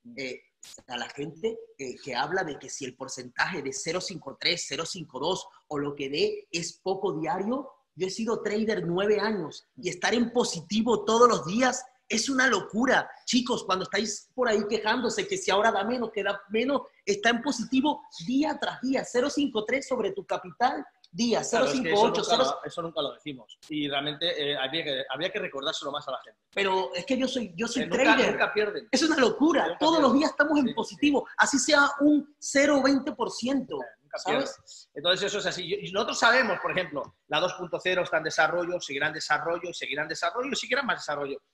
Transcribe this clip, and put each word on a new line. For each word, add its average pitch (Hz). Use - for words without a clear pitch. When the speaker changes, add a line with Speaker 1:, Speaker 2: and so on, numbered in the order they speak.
Speaker 1:
eh, 127
a 123
la 117
gente, 170
eh, 123
que 127
habla 151
de 147
que 131
si -
el 123
porcentaje 135
de 131
cero 170
cinco 147
tres, 165
cero 143
cinco 156
dos 170
o 147
lo 143
que 135
dé 202
es 170
poco 190
diario, 190
yo 175
he 190
sido 226
trader 208
nueve 196
años 190
y 180
estar 185
en 233
positivo 214
todos 233
los 220
días 240
es 226
una 262
locura. 214
Chicos, 240
cuando 185
estáis -
por 247
ahí 214
quejándose 220
que 185
si -
ahora 208
da 196
menos, 233
que 196
da 202
menos, 247
está 202
en 233
positivo 269
día 277
tras 180
día, 254
cero 254
cinco 277
tres 269
sobre 220
tu 190
capital, 240
día, 233
Speaker 2:
Claro, 233
es 269
que 269
Speaker 1:
cero 170
cinco 202
ocho, 220
Speaker 2:
eso -
nunca 254
Speaker 1:
cero 143
Speaker 2:
lo, 151
eso 175
nunca 165
lo 135
decimos. 127
Y 151
realmente, 147
eh, 147
habría 135
que, 135
habría 151
que 202
recordárselo 151
más 143
a 139
la 127
gente. -
Speaker 1:
Pero 190
es 175
que 262
yo 254
soy, 208
yo 220
soy -
Speaker 2:
Eh, -
nunca, 190
Speaker 1:
trader. 240
Speaker 2:
nunca -
pierden. 208
Speaker 1:
Es 262
una 311
locura. 269
Speaker 2:
Nunca 170
Speaker 1:
Todos 311
Speaker 2:
pierden. 285
Speaker 1:
los 269
días 302
estamos 294
en 285
Speaker 2:
Sí, 220
sí. -
Speaker 1:
positivo. 269
Así 220
sea 285
un 294
cero 285
veinte 269
por 220
ciento, 247
Speaker 2:
Eh, 120
nunca -
Speaker 1:
¿sabes? -
Speaker 2:
pierden. -
Entonces, 180
eso 202
es 185
así. 180
Y, 180
y 175
nosotros 233
sabemos, 233
por 170
ejemplo, 156
la 147
dos 175
punto 175
cero 180
está 170
en 156
desarrollo, 170
seguirá 143
en 156
desarrollo, 165
seguirá 139
en 156
desarrollo, 240
seguirá 254
más 180
desarrollo. 143